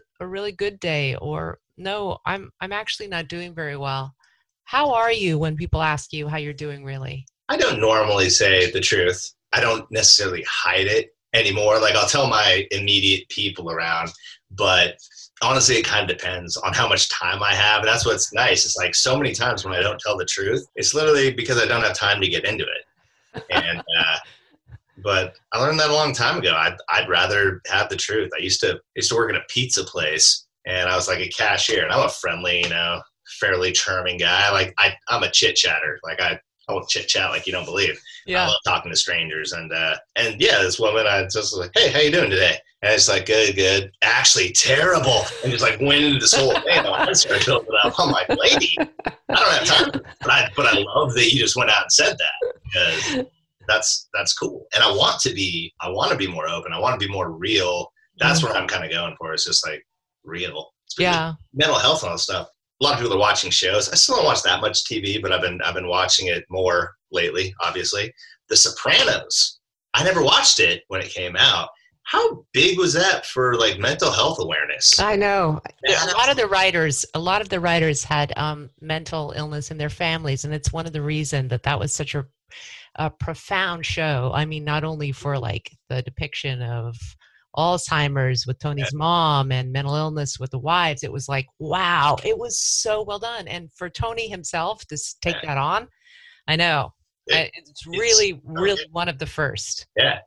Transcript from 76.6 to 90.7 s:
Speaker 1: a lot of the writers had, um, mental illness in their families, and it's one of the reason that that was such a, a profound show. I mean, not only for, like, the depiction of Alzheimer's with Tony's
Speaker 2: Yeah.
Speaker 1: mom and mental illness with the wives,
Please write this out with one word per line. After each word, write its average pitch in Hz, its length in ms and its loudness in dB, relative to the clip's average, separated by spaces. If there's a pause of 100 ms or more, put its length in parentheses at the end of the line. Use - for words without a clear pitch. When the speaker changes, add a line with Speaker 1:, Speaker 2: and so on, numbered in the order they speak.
Speaker 1:
a 151 60 -4
lot 190 220 0
of 202 80 -10
the 185 100 -2
writers 165 440 2
had, 147 320 -2
um, 147 360 -6 (100)
mental 156 540 -6
illness 151 340 -8
in 160 80 -12
their 151 140 -4
families, 160 520 -4
and 147 80 -8
it's 151 220 -4
one 165 140 -2
of 160 60 -10
the 151 100 -6
reason 147 460 -4
that 123 120 -4
that 139 180 -2
was 135 140 -4
such 151 220 -6
a, 135 100 -6 (720)
a 156 160 -4
profound 175 760 -4
show. 139 480 -2
I 151 120 0
mean, 156 200 -8
not 151 180 -2
only 151 280 -6
for, 139 260 -4
like, 117 340 -6 (160)
the 127 140 -4
depiction 127 640 -8
of 117 320 -6 (640)
Alzheimer's 143 880 0
with 131 120 -6
Tony's 143 340 -4
Speaker 2:
Yeah. 147 40 -4
Speaker 1:
mom 156 540 2
and 127 220 -2
mental 139 220 -2
illness 151 440 -4
with 131 120 -10
the 127 80 -6
wives, 160 440 0